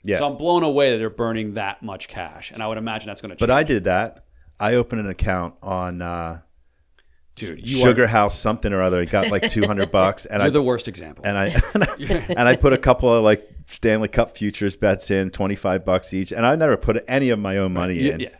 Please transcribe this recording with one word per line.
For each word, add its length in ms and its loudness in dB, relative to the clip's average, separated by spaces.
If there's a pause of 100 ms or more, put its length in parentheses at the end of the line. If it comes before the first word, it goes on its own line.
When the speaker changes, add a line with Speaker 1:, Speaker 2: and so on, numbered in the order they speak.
Speaker 1:
Yeah. 160 -2
Speaker 2:
So 120 0
I'm 60 -10
blown 260 2
away 280 4
that 80 0
they're 100 -2
burning 460 -4
that 280 -6
much 260 -12
cash, 420 -12
and 120 -12
I 60 -4
would 100 -6
imagine 280 -8
that's 160 -14
gonna 140 -14
Speaker 1:
But 140 0
I 120 4
Speaker 2:
change. 60 -2
Speaker 1:
did 160 0
that. 420 -2 (340)
I 140 0
opened 260 0
an 80 -6
account 540 -2
on, 400 -6
uh, 380 -8 (960)
Speaker 2:
Dude, 300 -12
you 120 -4
Speaker 1:
Sugar 260 6
Speaker 2:
are 40 4
Speaker 1:
House 300 2
something 320 -2
or 120 0
other. 180 2
It 100 -2
got, 200 2
like, 200 0
two 160 0
hundred 240 -2
Speaker 2:
<laughs> 20 -4
Speaker 1:
bucks, 340 2
and 140 -2
Speaker 2:
You're 80 4
Speaker 1:
I 20 4
Speaker 2:
the 120 2
worst 260 -2
example. 360 -14
Speaker 1:
and 140 0
I, 80 2
<laughs> 280 2
and 100 2
I, 20 2 (100)
Speaker 2:
<laughs> 280 -2 (120)
Speaker 1:
and 120 4
I 80 6
put 180 6
a 40 2
couple 320 4
of, 140 4
like, 240 4 (180)
Stanley 420 0
Cup 280 -2
futures 400 -2
bets 340 0
in, 200 2
twenty-five 540 -2
bucks 280 0
each, 200 -4
and 120 -2
I 120 4
never 200 2
put 320 -2
any 220 0
of 80 0
my 180 -2
own 160 0
money 220 -2
Speaker 2:
Right. 80 -2
Yeah, 120 0
Speaker 1:
in. 60 -8
Speaker 2:
yeah. 200 -10